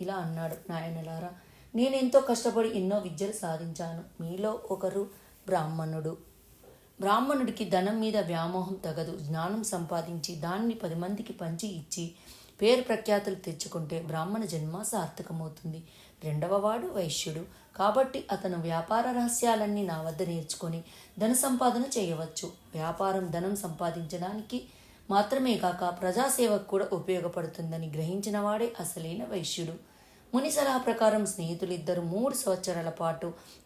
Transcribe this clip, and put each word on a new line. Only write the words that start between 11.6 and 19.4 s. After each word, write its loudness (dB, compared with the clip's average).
ఇచ్చి -6
పేరు 8
ప్రఖ్యాతులు 2
తెచ్చుకుంటే -6
బ్రాహ్మణ -4
జన్మ -4
సార్థకమవుతుంది. -6
రెండవ 2
వాడు 0
వైశ్యుడు. -4
కాబట్టి 4
అతను -2
వ్యాపార 0
రహస్యాలన్నీ 2